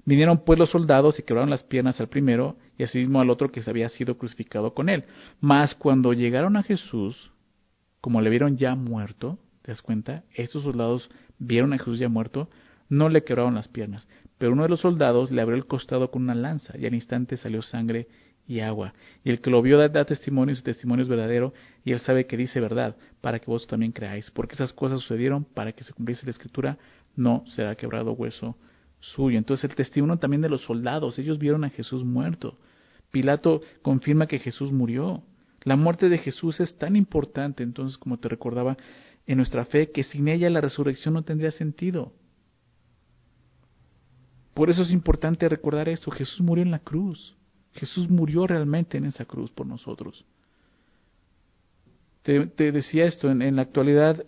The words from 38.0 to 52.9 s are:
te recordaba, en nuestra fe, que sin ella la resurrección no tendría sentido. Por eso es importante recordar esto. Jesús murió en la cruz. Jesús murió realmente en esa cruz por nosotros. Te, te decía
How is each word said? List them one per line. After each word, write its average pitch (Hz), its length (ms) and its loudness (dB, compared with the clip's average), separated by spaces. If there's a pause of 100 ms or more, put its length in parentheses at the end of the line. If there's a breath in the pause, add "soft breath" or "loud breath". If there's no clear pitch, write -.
te - 80 -6
recordaba, 123 480 -4 (520 loud breath)
en 131 100 2
nuestra 127 280 2
fe, 151 260 2
que 139 100 -4
sin 143 260 -2
ella 170 220 2
la 165 100 2
resurrección 143 540 -2
no 160 80 -2
tendría 156 300 -4
sentido. 165 640 -6 (2500)
Por 160 160 4
eso 175 100 2
es 175 100 0
importante 165 560 2
recordar 156 400 -2
esto. 165 220 -6
Jesús - 320 -6
murió 170 220 2
en 180 80 0
la 156 80 -2
cruz. 175 560 -6 (380)
Jesús 175 360 -4
murió 170 380 2
realmente 160 500 0
en 139 80 -4
esa 135 200 -8
cruz - 260 -10
por 131 160 -12
nosotros. - 580 -14 (2000)
Te, 143 240 2
te 151 240 0
decía 151 340 0